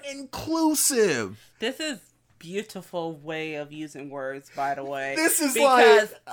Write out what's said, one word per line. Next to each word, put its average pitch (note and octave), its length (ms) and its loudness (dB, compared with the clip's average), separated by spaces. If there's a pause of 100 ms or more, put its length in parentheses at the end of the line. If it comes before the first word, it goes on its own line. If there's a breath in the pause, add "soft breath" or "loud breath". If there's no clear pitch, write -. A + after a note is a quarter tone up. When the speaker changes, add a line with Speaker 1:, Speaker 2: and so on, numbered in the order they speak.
Speaker 1:
inclusive. C4+ 1300 0 (200)
Speaker 2:
This B3+ 200 -6
is D4+ 200 -6 (380)
beautiful F3 800 -10
way D#3 380 -8
of D3 180 -10
using D3 360 -12
words, C3+ 460 -10
by C#3 200 -4
the C#3 100 -8
way. C#3 320 -6
Speaker 1:
This D#4+ 240 0
is C4 140 -2
Speaker 2:
Because A#3 580 6
Speaker 1:
like, - 80 -20 (120)